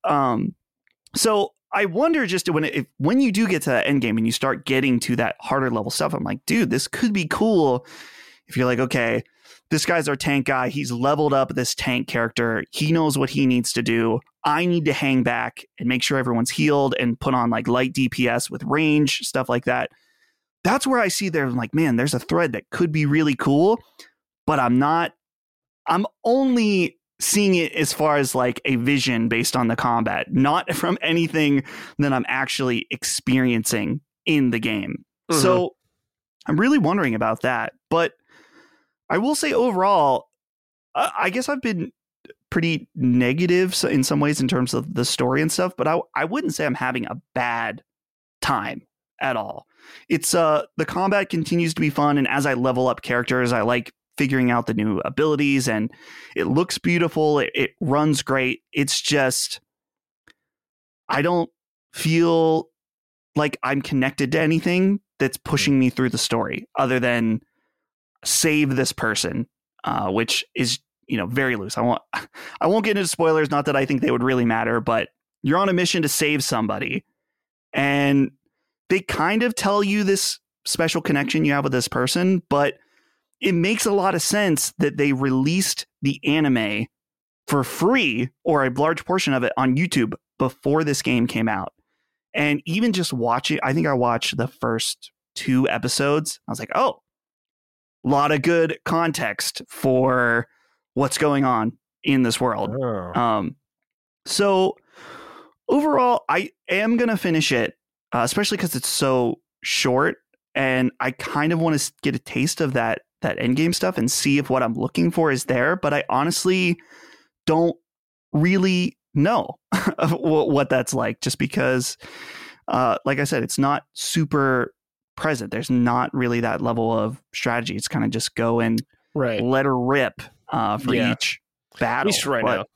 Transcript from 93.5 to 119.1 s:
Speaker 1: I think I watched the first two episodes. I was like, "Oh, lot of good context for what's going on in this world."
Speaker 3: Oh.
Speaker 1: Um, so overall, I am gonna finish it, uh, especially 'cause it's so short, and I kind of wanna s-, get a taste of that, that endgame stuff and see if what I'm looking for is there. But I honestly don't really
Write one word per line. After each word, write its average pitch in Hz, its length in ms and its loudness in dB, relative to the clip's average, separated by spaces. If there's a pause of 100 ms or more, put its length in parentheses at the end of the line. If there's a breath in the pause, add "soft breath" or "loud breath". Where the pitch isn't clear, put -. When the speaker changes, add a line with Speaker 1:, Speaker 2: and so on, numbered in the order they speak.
Speaker 1:
I 131 120 0
think 160 120 0
I 147 80 0
watched 120 420 0
the 120 120 -2
first - 640 -6 (220)
two 131 340 0
episodes. 143 800 -2
I - 40 -8
was 117 80 -8
like, 117 140 -10
"Oh, - 260 0 (1040)
lot 143 280 2
of 147 100 2
good 165 420 2
context 165 840 -2
for 127 760 2 (480)
what's 139 240 0
going 143 260 2
on 120 340 0 (240)
in 135 200 2
this 113 180 0
world." 110 300 -2 (100)
Speaker 3:
Oh. 101 400 -4
Speaker 1:
Um, 110 360 0 (720)
so 190 500 2 (920 loud breath)
overall, 277 600 2
I 180 220 0 (180)
am 214 280 0
gonna 233 200 2
finish 160 360 0
it, 117 220 0 (380)
uh, 123 120 0
especially 202 340 -2
'cause 170 160 -4
it's 127 140 -4
so 127 520 0 (220)
short, 135 560 0 (360)
and 127 360 0 (100)
I 131 120 -2
kind 147 400 -2
of 170 80 0
wanna 165 160 2
s-, - 160 -2 (100)
get 139 120 -2
a 127 40 -6
taste - 420 -4
of 143 140 0
that, 117 280 -2 (200)
that - 160 -4
endgame 147 360 0
stuff - 220 -2
and 113 140 0
see 143 280 0
if 139 120 -2
what 131 120 2
I'm 117 120 -2
looking 165 360 0
for 160 200 2
is 127 160 -2
there. 131 300 0
But 147 180 -2
I 143 160 -2
honestly 180 680 0 (680 loud breath)
don't 165 300 2 (560)
really 180 680 2 (160)